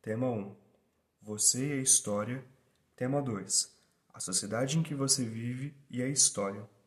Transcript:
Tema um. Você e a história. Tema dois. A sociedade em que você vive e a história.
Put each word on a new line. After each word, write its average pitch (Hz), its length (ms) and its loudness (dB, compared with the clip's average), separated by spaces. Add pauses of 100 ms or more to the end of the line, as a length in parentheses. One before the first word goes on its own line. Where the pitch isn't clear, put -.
Tema 120 300 -2
um. 101 240 -4 (640)
Você 117 500 2
e - 100 -2
a - 20 -2
história. 117 600 2 (500)
Tema 135 260 0
dois. 104 560 -2 (380)
A - 60 -14
sociedade 113 580 0
em 165 60 4
que 156 100 -6
você 135 300 2
vive 120 500 -6 (160)
e 123 100 -4
a 123 60 0
história. 107 580 2 (220)